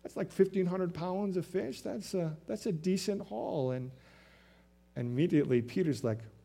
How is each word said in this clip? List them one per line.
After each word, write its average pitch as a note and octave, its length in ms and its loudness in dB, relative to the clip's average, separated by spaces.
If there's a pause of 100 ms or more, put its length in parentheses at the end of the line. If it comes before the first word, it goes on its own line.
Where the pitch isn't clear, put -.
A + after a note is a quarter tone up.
that's, - 140 -12
like, G3 160 -4
fifteen G3 340 4
hundred F3+ 280 0
pounds F3+ 440 -2
of E3+ 80 0
fish. - 360 -4
That's - 320 -6
a, E3 220 0 (120)
that's G#3+ 180 -6
a A#3 60 0
decent F#3 500 0
haul. F3 500 -2
And, B2+ 200 -4 (1040)
and B2 120 -2
immediately C3+ 540 4
Peter's C#3+ 420 0
like A2+ 160 0 (260)